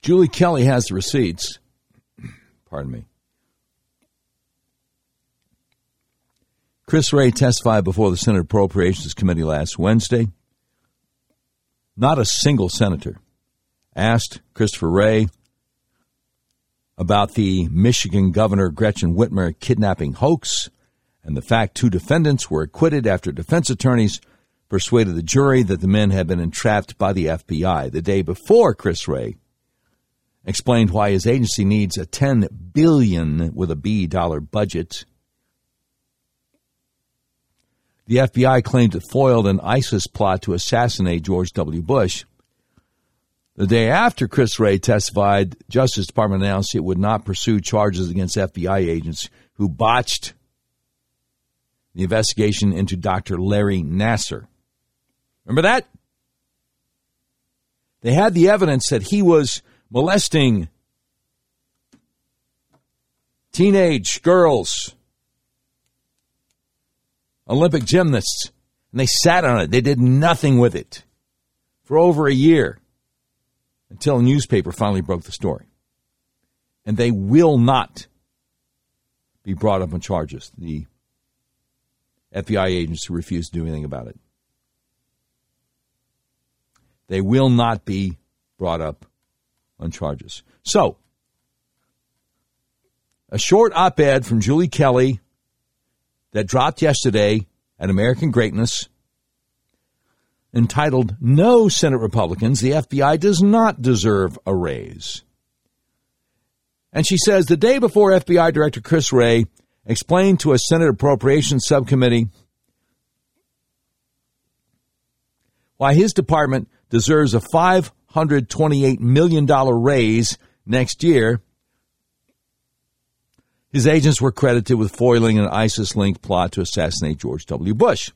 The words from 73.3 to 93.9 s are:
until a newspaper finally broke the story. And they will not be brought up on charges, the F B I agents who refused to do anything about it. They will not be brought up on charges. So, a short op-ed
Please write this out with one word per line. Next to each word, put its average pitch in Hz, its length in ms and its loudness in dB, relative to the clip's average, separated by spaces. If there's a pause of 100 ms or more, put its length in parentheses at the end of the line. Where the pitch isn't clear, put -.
until 135 280 -2
a 120 40 4
newspaper 123 500 0
finally 101 300 -2
broke 85 220 -6
the - 80 -18
story. - 340 -8 (1200)
And 107 100 -2
they 120 140 0
will 123 480 2
not 120 480 0 (1400)
be 98 100 -8
brought 98 300 -2
up 82 100 -8
on 85 80 -6
charges, 78 560 -8
the 76 300 -10 (1500)
F 98 140 -8
B 107 100 -2
I 95 120 0
agents 85 360 -6
who - 80 -12
refused 85 400 -8
to 85 60 -8
do 80 80 -6
anything 76 180 -8
about 67 220 -12
it. - 120 -20 (3000)
They 95 120 -4
will 127 300 2
not 117 340 0
be 95 320 -6 (400)
brought 85 240 -4
up 80 240 -10 (720)
on 82 120 -8
charges. - 520 -10 (200)
So, - 340 0 (2250)
a - 80 -8
short 208 380 2
op-ed 147 500 2